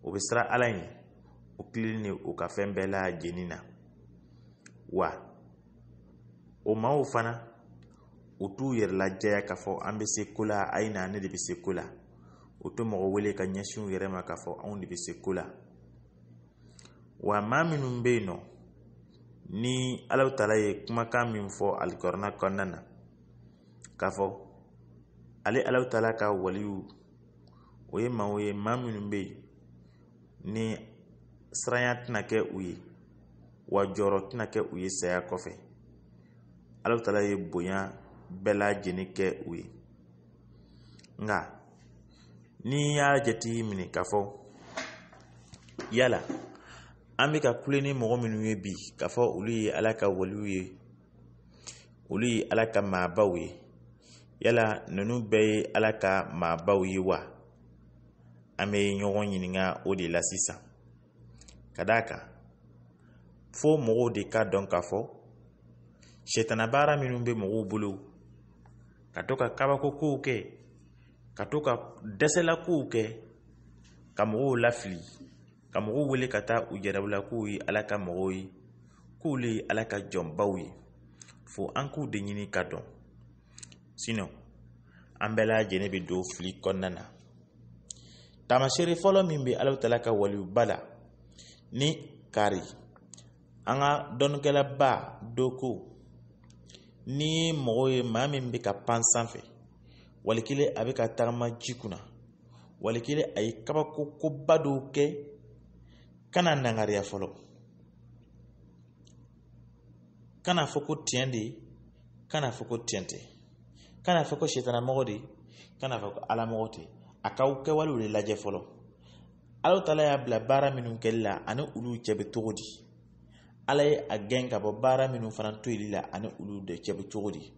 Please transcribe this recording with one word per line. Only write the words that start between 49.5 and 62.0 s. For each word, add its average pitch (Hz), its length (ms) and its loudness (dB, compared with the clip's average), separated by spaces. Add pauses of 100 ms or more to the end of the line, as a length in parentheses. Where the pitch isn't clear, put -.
ye 107 200 0
Ala 110 220 2
ka 104 160 2
waliyu 95 360 -2
ye, 92 320 -4 (1300)
olu 110 180 0
ye 117 220 2
Ala 110 220 4
ka 101 100 4
maabaw 92 560 2
ye, 82 180 -6 (840)
yala 113 500 2
ninnu 110 400 -2
bɛɛ 107 160 6
ye 107 300 2
Ala 110 180 4
ka 95 400 0
maabaw 87 520 2
ye 95 140 -2
wa? 92 180 2 (1400)
An 101 140 0
bɛ 101 280 2
ɲɔgɔn 101 300 0
ɲininka 92 560 -2
o 95 100 0
de 90 120 -2
la 85 140 2
sisan. - 360 -4 (1160)
Ka 87 120 -4
d'a 113 160 6